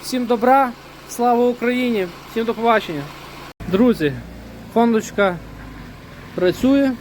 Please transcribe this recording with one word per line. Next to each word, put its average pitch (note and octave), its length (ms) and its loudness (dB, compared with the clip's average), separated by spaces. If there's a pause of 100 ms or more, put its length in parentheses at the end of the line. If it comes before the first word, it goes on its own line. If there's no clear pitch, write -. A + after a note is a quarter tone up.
всім B3 220 -2
добра, B3 460 4 (380)
слава A#3+ 360 2
Україні, A#3+ 640 0 (240)
всім A3+ 140 -2
до A3+ 80 -2
побачення. G#3+ 480 0 (640)
Друзі, F#3+ 460 2 (600)
хондочка A3 640 2 (1000)
працює. C4 640 2